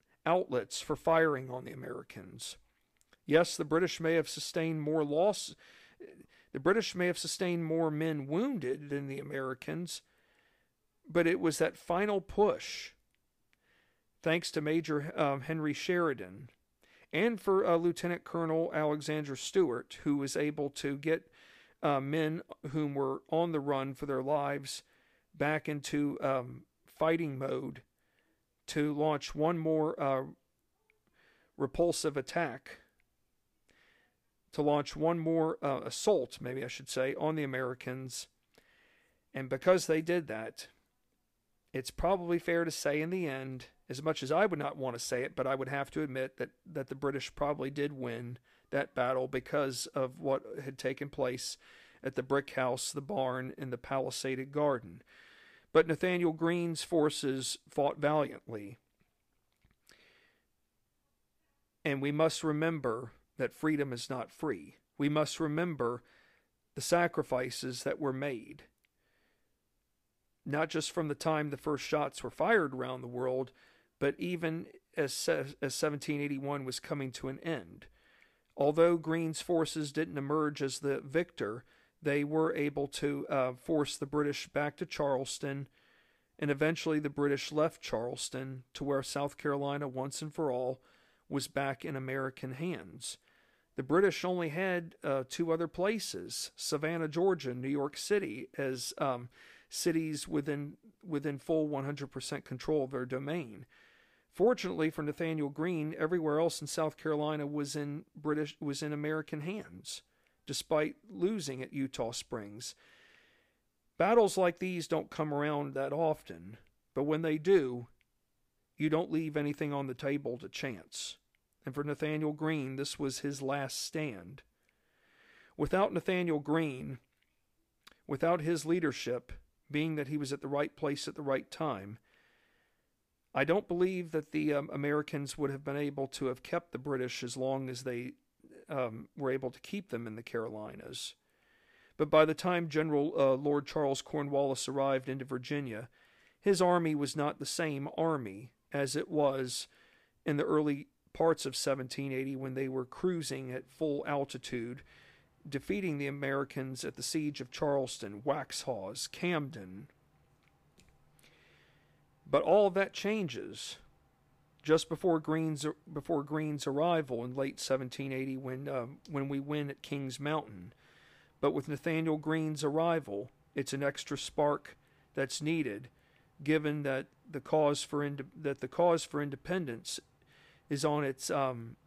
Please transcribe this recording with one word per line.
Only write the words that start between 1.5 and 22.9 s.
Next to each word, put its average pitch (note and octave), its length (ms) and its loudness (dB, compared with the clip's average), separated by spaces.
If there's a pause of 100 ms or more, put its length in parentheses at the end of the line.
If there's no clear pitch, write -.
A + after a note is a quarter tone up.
on B2+ 140 -8
the - 60 -12
Americans. - 840 -12 (680)
Yes, D#3+ 300 6
the E3 100 -2
British D#3+ 340 2
may D#3+ 160 2
have D#3 120 4
sustained D#3+ 540 -2
more D3+ 220 2
loss, E3 500 2 (960)
the C#3 80 -6
British F#3+ 340 4
may F3+ 140 2
have F3 100 0
sustained E3+ 480 0
more D#3+ 240 2
men D3+ 380 0
wounded D3 640 0
than C#3+ 180 -2
the C#3 120 -6
Americans, C#3+ 800 -6 (1080)
but E3+ 160 4
it E3+ 140 4
was E3 180 2
that - 200 2
final G3 420 0
push, - 720 0 (1300)
thanks E3 300 2
to D#3 100 0
Major, D3+ 540 0
um, C#3 260 2
Henry D3+ 320 0
Sheridan, C3 760 -2 (640)
and G#3+ 280 2
for, G3 260 4
uh, E3+ 120 6
Lieutenant F3 460 0
Colonel E3 500 0
Alexander D3+ 640 0
Stewart, - 680 0
who C#3+ 140 4
was C#3 180 -2
able D3+ 360 0
to C#3+ 260 -4
get, D#3 300 0 (540)
uh, C#3+ 180 4
men D#3 420 0 (300)
whom D3 220 0